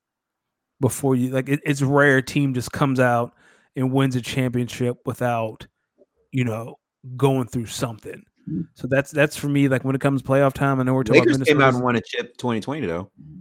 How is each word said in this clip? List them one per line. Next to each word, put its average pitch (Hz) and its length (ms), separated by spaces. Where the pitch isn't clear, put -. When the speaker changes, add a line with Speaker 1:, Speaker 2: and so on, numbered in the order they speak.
Speaker 1:
before 135 340
you, 127 160
like, 131 180
it, 147 160
it's 139 180
rare 139 360
a 127 40
team 139 320
just 123 180
comes 135 280
out 120 340
and 131 180
wins 135 240
a 123 40
championship 123 840
without, 117 640
you 127 120
know, 117 340
going 131 320
through 117 180
something. 113 560
So - 120
that's, 135 240
that's 151 260
for 147 120
me, 139 200
like, 131 160
when 135 100
it 135 60
comes 139 220
to - 60
playoff 135 240
time, 139 280
I 127 40
know 127 100
we're 131 100
talking - 180
about - 80
Speaker 2:
Lakers 135 180
came 147 80
out 135 160
Speaker 1:
Minnesota. 123 40
Speaker 2:
and 123 80
won 120 120
a 113 40
chip 120 360
twenty 117 240
twenty, 135 260
though. 85 240